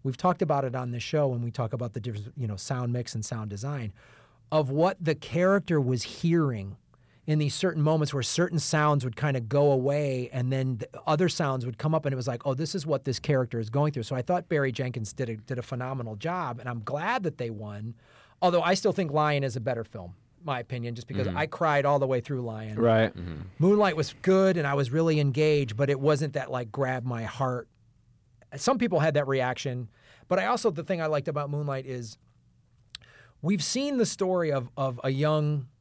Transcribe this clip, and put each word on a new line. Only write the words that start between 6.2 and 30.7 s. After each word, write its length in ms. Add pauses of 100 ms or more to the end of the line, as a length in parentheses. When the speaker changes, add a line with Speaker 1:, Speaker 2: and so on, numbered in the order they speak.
Speaker 1:
in 100
these 160
certain 300
moments 280
where 120
certain 340
sounds 480
would 100
kinda 240
go 320
away 600
and 180
then 260
the 120 (160)
other 240
sounds 380
would 100
come 160
up, 120
and 80
it 20
was 120
like, 180
"Oh, 100
this 180
is 140
what 180
this 140
character 400
is 100
going 240
through." 100
So 120
I 80
thought 260
Barry 220
Jenkins 420
did 160
a, 80
did 220
a 20
phenomenal 540
job, 440
and 80
I'm 160
glad 400
that 140
they 140
won. 420 (480)
Although 220
I 100
still 200
think 180
Lion 320
is 120
a 60
better 220
film, 320 (280)
my 160
opinion, 360
just 120
because 200
Speaker 2:
Mm-hmm. 100
Speaker 1:
I 80
cried 400
all 140
the 80
way 140
through 200
Lion. 380
Speaker 3:
Right. 360
Speaker 2:
Mm-hmm. 260 (180)
Speaker 1:
Moonlight 360
was 280
good, 340
and 80
I 80
was 180
really 280
engaged, 580
but 140
it 80
wasn't 340
that, 160
like, 220
grab 340
my 180
heart. 440 (880)
Some 240
people 200
had 140
that 140
reaction, 600 (380)
but 120
I 80
also, 240